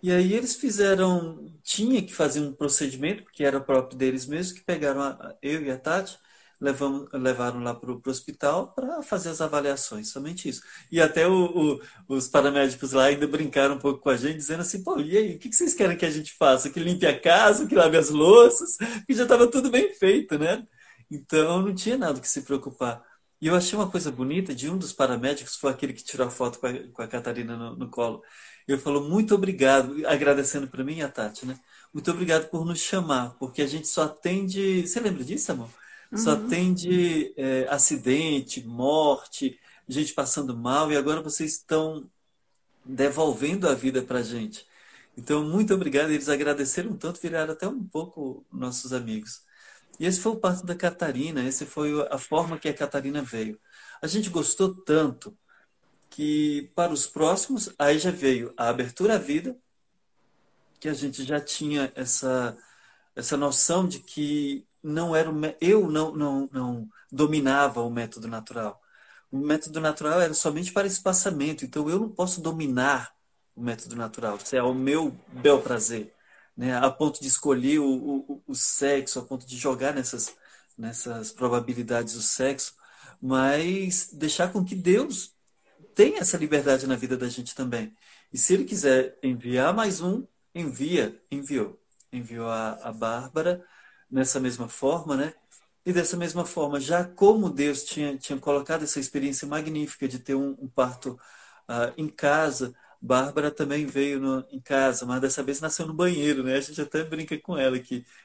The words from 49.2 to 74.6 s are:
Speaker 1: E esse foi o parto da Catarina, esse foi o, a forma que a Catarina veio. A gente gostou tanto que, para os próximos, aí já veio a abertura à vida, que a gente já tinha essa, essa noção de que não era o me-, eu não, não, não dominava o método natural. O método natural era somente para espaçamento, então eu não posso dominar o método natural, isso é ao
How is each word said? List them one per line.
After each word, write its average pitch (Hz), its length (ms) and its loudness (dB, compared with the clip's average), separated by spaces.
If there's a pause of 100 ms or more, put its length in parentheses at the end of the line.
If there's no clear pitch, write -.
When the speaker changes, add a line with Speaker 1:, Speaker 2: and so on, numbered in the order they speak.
Speaker 1:
E 160 60 -2
esse 185 160 2
foi 220 100 0
o 220 80 -4
parto 180 260 0
da 175 100 -4
Catarina, 156 680 -2
esse 131 220 -4
foi 147 280 -4
o, 147 80 -2 (100)
a 139 60 -4
forma 160 400 -2
que 156 120 -4
a 147 40 -4
Catarina 143 480 -4
veio. 113 380 -8 (420)
A 160 60 -6
gente 190 220 -2
gostou 180 440 0
tanto 156 640 0 (720)
que, 151 640 -2
para 170 160 0
os 147 140 2
próximos, 185 720 0
aí 147 220 4
já 180 120 0
veio 127 460 0
a 117 120 0
abertura 127 460 0
à - 20 2
vida, 247 400 -4 (1200)
que 151 100 -6
a 151 40 -2
gente 135 300 -6
já 147 160 -2
tinha 147 560 -4
essa, 127 600 -2 (580)
essa 131 220 -2
noção 170 500 2
de - 120 -4
que 147 640 -4 (160)
não 160 340 -2
era 160 140 2
o 156 40 -4
me-, 156 260 -4
eu 185 300 4
não, 156 260 -2
não, 139 360 -2
não 123 380 -6 (220)
dominava 139 680 2
o 120 80 -2
método 113 380 -8
natural. 110 540 -10 (500)
O 135 60 -6
método 151 420 -2
natural 156 420 0
era 160 120 2
somente 160 380 -2
para 202 160 0
espaçamento, 160 800 0
então 147 240 -4
eu 180 100 0
não 220 100 -4
posso 180 320 -4
dominar 139 720 0 (420)
o 117 60 -14
método 117 340 -8
natural, 113 420 -6
isso - 180 -6
é 127 40 2
ao 127 140 0